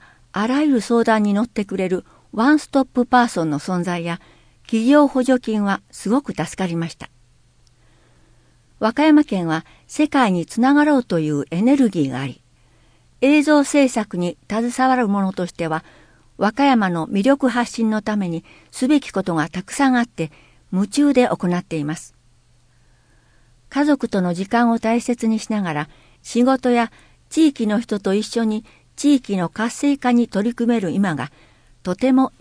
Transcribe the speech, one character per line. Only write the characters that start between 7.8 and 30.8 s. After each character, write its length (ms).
和 100
歌 140
山 200
県 240
は 180
世 200
界 260
に 120
つ 140
な 140
が 100
ろ 140
う 60
と 160
い 120
う 200
エ 100
ネ 160
ル 120
ギ 140
ー 60
が 100
あ 80
り、 140
映 220
像 200
制 240
作 300
に 200
携 400
わ 60
る 120
者 240
と 140
し 60
て 160
は、 180
和 120
歌 160
山 240
の 180
魅 160
力 240
発 240
信 180
の 120
た 160
め 100
に 160
す 180
べ 100
き 100
こ 140
と 120
が 120
た 160
く 80
さ 180
ん 60
あ 80
っ 20
て、 260
夢 140
中 260
で 160
行 180
っ 160
て 140
い 80
ま 100
す。 200
家 160
族 240
と 120
の 120
時 140
間 240
を 80
大 220
切 260
に 120
し 100
な 120
が 120
ら、 160
仕 220
事 280
や 200
地 200
域 180
の 120
人 200
と 140
一 100
緒 200
に 220
地 200
域 220
の 120
活 260
性 220
化 140
に 160
取 220
り 60
組 180
め 60
る 120